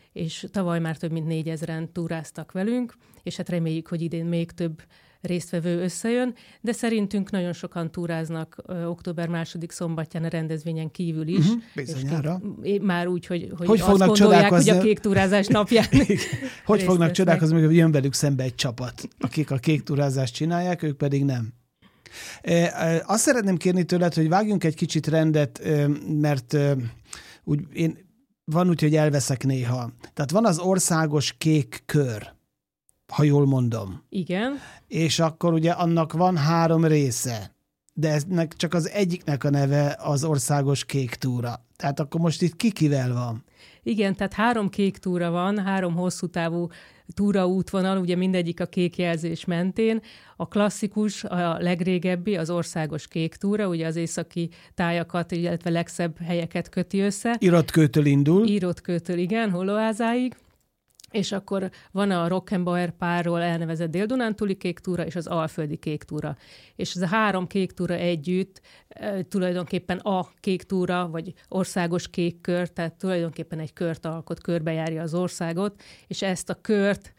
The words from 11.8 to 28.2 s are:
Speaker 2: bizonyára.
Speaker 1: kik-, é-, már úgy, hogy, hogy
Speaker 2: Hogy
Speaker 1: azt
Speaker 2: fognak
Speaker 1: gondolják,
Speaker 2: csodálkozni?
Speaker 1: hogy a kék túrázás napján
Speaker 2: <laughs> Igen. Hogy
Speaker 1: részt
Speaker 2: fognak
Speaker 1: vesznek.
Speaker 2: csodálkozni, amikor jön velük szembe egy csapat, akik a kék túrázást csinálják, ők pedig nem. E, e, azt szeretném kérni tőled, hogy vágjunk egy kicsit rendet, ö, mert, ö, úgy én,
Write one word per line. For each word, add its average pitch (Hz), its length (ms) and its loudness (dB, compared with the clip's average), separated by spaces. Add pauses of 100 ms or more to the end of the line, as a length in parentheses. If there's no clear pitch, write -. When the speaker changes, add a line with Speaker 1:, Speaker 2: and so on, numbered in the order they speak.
Speaker 2:
bizonyára. 147 580 -4
Speaker 1:
kik-, - 240 -10
é-, 202 160 0
már 175 240 0
úgy, 180 200 -4
hogy, 175 300 -6
hogy 170 100 -6
Speaker 2:
Hogy 214 140 6
Speaker 1:
azt - 80 0
Speaker 2:
fognak 190 200 8
Speaker 1:
gondolják, 202 340 8
Speaker 2:
csodálkozni? - 280 8
Speaker 1:
hogy 180 100 6
a - 20 2
kék 214 160 4
túrázás 196 480 4
napján 208 440 4
Speaker 2:
<laughs> - 20 -6
Igen. 269 140 8
Hogy 202 100 2
Speaker 1:
részt - 100 -2 (400)
Speaker 2:
fognak 196 200 4 (120)
Speaker 1:
vesznek. 165 120 4
Speaker 2:
csodálkozni, 180 460 4
amikor 156 160 6
jön 165 180 8
velük 139 220 2
szembe 139 300 0
egy 127 120 -4
csapat, 123 540 -6 (120)
akik - 300 -4
a 139 60 -2
kék 147 260 2
túrázást 135 520 -2
csinálják, 175 480 -2
ők 151 140 -2
pedig 139 280 0
nem. 120 280 -2 (920)
E, 170 120 0
e, 165 520 2
azt 214 160 2
szeretném 214 340 2
kérni 180 280 2
tőled, 175 300 0
hogy 160 140 2
vágjunk 196 360 0
egy 156 120 2
kicsit 160 300 -2
rendet, 156 560 2
ö, 147 260 2 (320)
mert, 147 320 0
ö, 143 200 2 (720)
úgy 147 160 0 (120)
én, 165 260 -2 (460)